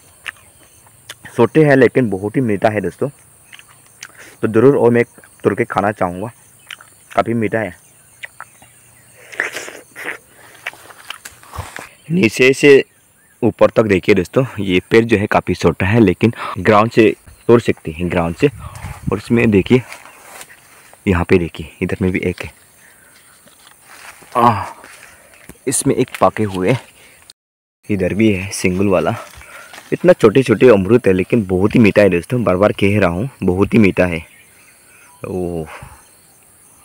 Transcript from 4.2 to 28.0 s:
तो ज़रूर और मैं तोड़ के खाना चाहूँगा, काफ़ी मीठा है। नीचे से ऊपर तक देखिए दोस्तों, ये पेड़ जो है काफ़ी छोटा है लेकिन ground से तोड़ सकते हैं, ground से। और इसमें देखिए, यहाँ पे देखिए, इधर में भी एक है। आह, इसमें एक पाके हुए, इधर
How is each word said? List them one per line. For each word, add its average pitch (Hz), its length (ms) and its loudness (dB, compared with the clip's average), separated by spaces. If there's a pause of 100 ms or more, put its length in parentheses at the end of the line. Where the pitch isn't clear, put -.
तो 113 60 -2
ज़रूर 117 280 4
और 117 140 2
मैं 120 140 2 (400)
तोड़ 101 100 0
के 110 100 -4
खाना 104 280 -2
चाहूँगा, 92 340 -6 (920)
काफ़ी 110 180 0
मीठा 110 240 -2
है। 98 180 -8 (4000)
नीचे 170 420 2
से 139 320 6 (580)
ऊपर 107 280 2
तक 120 120 0
देखिए 101 320 2
दोस्तों, 95 300 0 (140)
ये 92 220 -2 (100)
पेड़ 113 140 4
जो 113 120 0
है 101 100 -2
काफ़ी 90 280 -2
छोटा 92 320 -2
है 113 140 2
लेकिन 110 340 2 (240)
ground 107 320 2
से 113 260 2 (300)
तोड़ 117 140 6
सकते - 300 -4
हैं, 85 200 -6
ground 85 260 -4
से। 143 140 0 (600)
और 101 60 -2
इसमें 117 320 0
देखिए, 107 320 2 (1300)
यहाँ 85 160 0
पे 98 140 4
देखिए, 82 420 -10
इधर 92 220 -4
में 92 100 0
भी 95 60 -6
एक - 240 -6
है। - 120 -18 (1800)
आह, 117 280 2 (1000)
इसमें 135 280 -2
एक - 160 -2 (100)
पाके 101 240 0
हुए, 95 320 -2 (1120)
इधर 92 240 -4